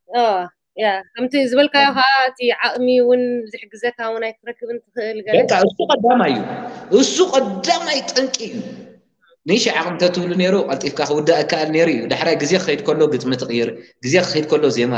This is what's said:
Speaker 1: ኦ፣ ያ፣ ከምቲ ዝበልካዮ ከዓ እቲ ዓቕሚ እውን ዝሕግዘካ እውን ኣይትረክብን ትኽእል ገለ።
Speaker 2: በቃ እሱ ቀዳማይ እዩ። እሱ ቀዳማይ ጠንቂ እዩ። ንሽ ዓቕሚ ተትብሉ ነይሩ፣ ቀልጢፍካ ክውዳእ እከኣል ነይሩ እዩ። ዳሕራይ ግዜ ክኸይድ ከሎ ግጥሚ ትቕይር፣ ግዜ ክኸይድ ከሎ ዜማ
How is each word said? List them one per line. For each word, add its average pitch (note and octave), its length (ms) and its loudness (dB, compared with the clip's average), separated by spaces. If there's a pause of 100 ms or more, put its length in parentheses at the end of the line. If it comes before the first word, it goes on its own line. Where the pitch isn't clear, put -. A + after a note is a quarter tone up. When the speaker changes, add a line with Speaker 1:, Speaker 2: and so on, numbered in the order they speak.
(100)
Speaker 1:
ኦ፣ A#3+ 120 0 (540)
ያ፣ G#3+ 120 0 (200)
ከምቲ B3+ 240 -6 (120)
ዝበልካዮ C#4 440 2
ከዓ C4 200 2 (140)
እቲ B3+ 160 -2 (180)
ዓቕሚ B3 300 -2 (100)
እውን B3 260 4 (240)
ዝሕግዘካ A3 560 -10
እውን A3+ 220 -4
ኣይትረክብን A#3 560 -10
ትኽእል A3 400 -8
ገለ። G#3 160 -2
Speaker 2:
በቃ B3+ 240 4
እሱ - 180 2 (100)
ቀዳማይ A#3 440 4
እዩ። G#2+ 100 -4 (520)
እሱ B3+ 220 4 (140)
ቀዳማይ C4+ 760 0
ጠንቂ B3+ 360 -2
እዩ። G3+ 120 -10 (920)
ንሽ G#3 220 2
ዓቕሚ E3 280 -2
ተትብሉ F3 380 0
ነይሩ፣ F#3 200 2 (100)
ቀልጢፍካ C#3 400 -4
ክውዳእ D3+ 360 2
እከኣል D#3 300 -2
ነይሩ E3 180 4
እዩ። C3 180 0
ዳሕራይ C#3 300 0
ግዜ D3 180 -2
ክኸይድ D#3 280 -2
ከሎ D3 260 0
ግጥሚ B2+ 280 -2
ትቕይር፣ A#2 320 -2 (320)
ግዜ B2+ 180 -2
ክኸይድ D#3 280 0
ከሎ D3+ 240 2
ዜማ A#2+ 280 0